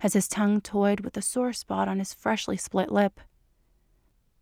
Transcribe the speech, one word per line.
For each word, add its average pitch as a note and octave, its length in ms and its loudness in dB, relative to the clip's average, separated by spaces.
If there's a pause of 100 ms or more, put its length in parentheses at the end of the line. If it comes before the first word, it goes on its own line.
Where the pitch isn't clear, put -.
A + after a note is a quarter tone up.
as G3+ 120 2
his G3 140 4
tongue G#3 340 2
toyed G3+ 380 2
with - 180 -8
a G3+ 40 -6
sore B3 320 -2
spot G3 340 -4
on F#3+ 120 0
his F#3+ 140 -4
freshly G#3+ 440 -2
split - 340 -2
lip. G3+ 280 2 (1200)